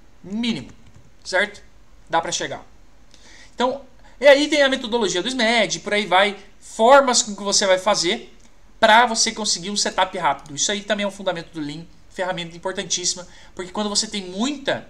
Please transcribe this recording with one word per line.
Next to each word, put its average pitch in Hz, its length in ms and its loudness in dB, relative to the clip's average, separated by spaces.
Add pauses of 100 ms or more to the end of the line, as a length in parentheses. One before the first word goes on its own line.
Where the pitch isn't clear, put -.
(240)
Mínimo, 185 460 -6 (540)
certo? 202 380 -2 (480)
Dá 220 120 2
pra 170 100 -8
chegar. - 340 -8 (880)
Então, 254 280 -2 (380)
e 254 80 4
aí 294 200 8
tem 294 160 4
a 269 60 4
metodologia 233 520 -2
do 226 60 -4
smed, 226 540 0
por 208 120 -4
aí 208 120 0
vai, 196 320 2 (220)
formas 254 600 6
com 202 140 -6
que 202 80 -12
você 202 240 0
vai 185 100 4
fazer 190 560 -2 (460)
pra 226 260 6
você 226 260 0
conseguir 196 380 -6
um 208 60 -6
setup 190 420 -2
rápido. 147 380 -4
Isso 170 160 -2
aí 202 100 -4
também 202 220 -2
é 202 40 -2
um 196 40 -6
fundamento 175 400 -6
do 165 80 -10
Lean, 151 260 -10 (240)
ferramenta 175 460 -6
importantíssima, 180 720 -6 (260)
porque - 180 -12
quando 208 180 -4
você 202 180 -2
tem 196 180 -6
muita, 190 640 -4